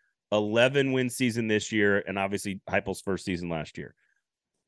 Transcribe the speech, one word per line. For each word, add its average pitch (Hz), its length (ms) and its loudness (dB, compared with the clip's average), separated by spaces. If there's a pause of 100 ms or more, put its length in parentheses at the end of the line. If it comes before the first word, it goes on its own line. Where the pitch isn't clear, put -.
(320)
eleven 120 600 4
win 127 180 0
season 117 380 0
this 107 240 0
year, 101 360 4
and 95 120 -4
obviously 98 500 -4
Heupel's 98 320 -2
first 95 240 -4
season 90 240 -4
last 80 260 -6
year. - 200 -14 (720)